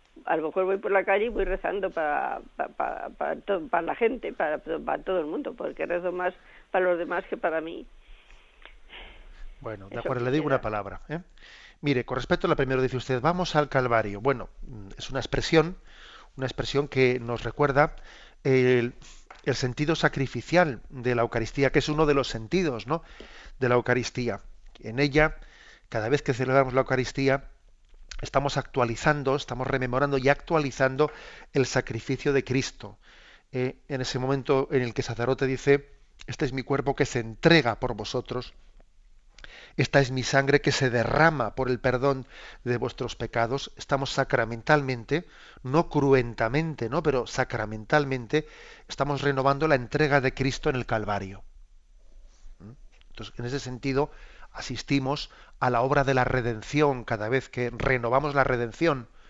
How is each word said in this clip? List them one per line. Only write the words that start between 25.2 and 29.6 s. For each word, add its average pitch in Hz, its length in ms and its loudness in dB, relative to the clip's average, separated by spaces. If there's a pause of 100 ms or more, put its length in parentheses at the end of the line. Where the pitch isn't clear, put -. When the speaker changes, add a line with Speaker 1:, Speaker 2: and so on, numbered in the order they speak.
Speaker 2:
cada 110 200 -2
vez 139 120 2
que 139 120 0
celebramos 131 400 2
la 131 80 4
Eucaristía, 135 640 0 (760)
estamos 139 360 0
actualizando, 135 760 0
estamos 127 320 -4